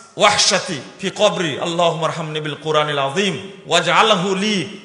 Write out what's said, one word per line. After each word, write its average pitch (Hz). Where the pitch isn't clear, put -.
ওয়াহশাতি 180
ফি 190
কবরি, 175
আল্লাহুম্মা 165
আরহামনি 156
বিল 151
কোরআনিল 151
আযীম 147
ওয়াজআলহু 175
লি 185